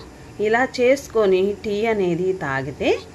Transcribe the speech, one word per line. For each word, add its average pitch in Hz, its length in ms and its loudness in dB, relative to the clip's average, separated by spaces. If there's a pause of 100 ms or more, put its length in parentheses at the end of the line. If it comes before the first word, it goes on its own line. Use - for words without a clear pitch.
(460)
ఇలా 220 160 2 (160)
చేసుకొని 226 640 4 (220)
టీ 214 100 -4 (180)
అనేది 180 360 0 (160)
తాగితే 139 460 -2 (260)